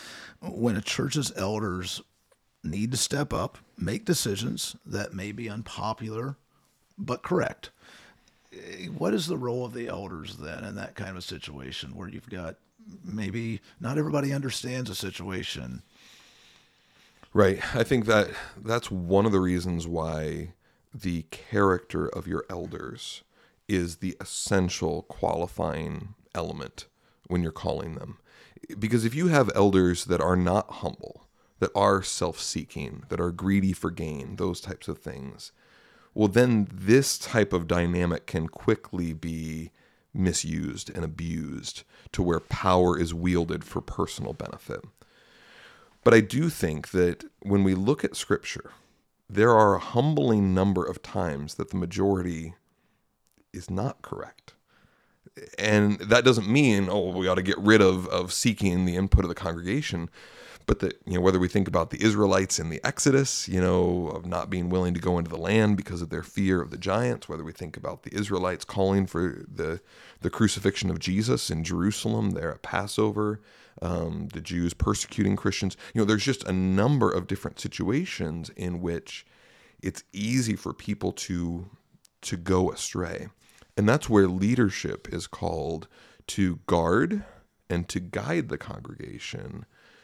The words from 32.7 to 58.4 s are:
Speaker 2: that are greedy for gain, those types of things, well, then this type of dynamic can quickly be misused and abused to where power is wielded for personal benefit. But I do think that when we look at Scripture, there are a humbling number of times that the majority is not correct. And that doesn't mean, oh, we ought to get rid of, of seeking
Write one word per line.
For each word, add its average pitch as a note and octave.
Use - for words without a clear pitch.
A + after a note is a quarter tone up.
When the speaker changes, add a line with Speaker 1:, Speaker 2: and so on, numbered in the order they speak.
Speaker 2:
that F2
are F2
greedy F#2+
for E2+
gain, D2+
those F#2
types -
of -
things, C2+
well, G#2+
then A2
this G2+
type -
of E2+
dynamic F2
can D#2+
quickly F2+
be D#2+
misused E2
and E2
abused D#2+
to -
where E2+
power F2+
is E2+
wielded E2+
for -
personal -
benefit. -
But A#2
I A#2
do C#3
think D#2
that F2
when G2+
we F#2+
look G2+
at -
Scripture, -
there G#2+
are G#2+
a F#2
humbling A#2+
number F#2
of -
times D2+
that -
the F#2+
majority F2+
is -
not -
correct. -
And G#2
that A2
doesn't A2+
mean, A2
oh, F#2
we F#2
ought F#2
to F#2
get F#2
rid G#2+
of, F#2
of F#2
seeking F#2+